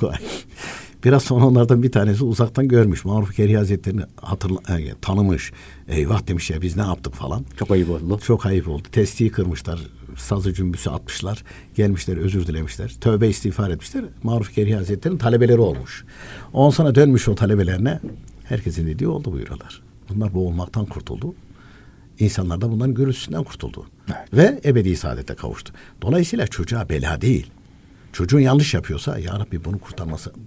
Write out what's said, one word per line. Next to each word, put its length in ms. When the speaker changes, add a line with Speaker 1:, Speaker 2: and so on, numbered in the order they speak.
Speaker 1:
dua 140
ediyor. 300
Biraz 180
sonra 220
onlardan 380
bir 80
tanesi 320
uzaktan 440
görmüş. 380
Maruf 300
Kerhi 220
Hazretleri'ni 440
hatırla-, 580
e, 220
tanımış. 500
"Eyvah," 400
demiş, 220
"ya 120
biz 140
ne 60
yaptık?" 320
falan. 320
Speaker 2:
Çok 140
ayıp 180
oldu. 340
Speaker 1:
Çok 220
ayıp 220
oldu. 240
Testiyi 400
kırmışlar. 480
Sazı 360
cümbüsü 360
atmışlar. 540
Gelmişler, 420
özür 300
dilemişler. 540
Tövbe 280
istiğfar 400
etmişler. 360
Maruf 300
Kerhi 220
Hazretleri'nin 420
talebeleri 420
olmuş. 460
On 160
sonra 260
dönmüş 320
o 80
talebelerine. 640
"Herkesin 440
dediği 200
oldu." 240
buyuruyorlar. 500
Bunlar 240
boğulmaktan 520
kurtuldu. 500
İnsanlar 420
da 100
bunların 220
gürültüsünden 500
kurtuldu. 420
Speaker 2:
Evet. 260
Speaker 1:
Ve 360
ebedi 280
saadete 380
kavuştu. 380
Dolayısıyla 460
çocuğa 420
bela 320
değil. 300
Çocuğun 260
yanlış 340
yapıyorsa, 460
"Ya 200
Rabbi 260
bunu 140
kurtarması, 540